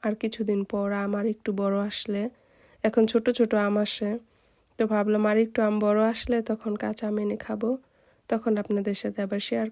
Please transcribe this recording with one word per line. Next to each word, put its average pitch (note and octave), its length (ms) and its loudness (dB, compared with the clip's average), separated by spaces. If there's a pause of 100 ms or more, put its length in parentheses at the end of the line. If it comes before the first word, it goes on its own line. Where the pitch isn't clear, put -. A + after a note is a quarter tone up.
আর G#3+ 120 0
কিছুদিন G#3+ 500 -2
পর, G3+ 280 -2
আম G3+ 220 -2
আর G3+ 120 -2
একটু A3 260 -4
বড় G3 280 0
আসলে। G3+ 420 -4 (600)
এখন A3 220 4
ছোট A3+ 240 2
ছোট A#3 240 2
আম G#3 240 2
আসে, G#3 320 -2 (680)
তো - 80 2
ভাবলাম G#3+ 400 2
আর G#3+ 120 4
একটু A3 240 2
আম G#3+ 180 2
বড় G#3 240 4
আসলে A#3 380 0
তখন A3 340 -4
কাঁচা G#3+ 300 -6
আম G#3 120 -2
এনে G#3 180 -2
খাবো, A3 340 -4 (600)
তখন A3+ 280 0
আপনাদের G3+ 400 -2
সাথে G#3 240 -6
আবার G3+ 180 -4
শেয়ার A3+ 320 -2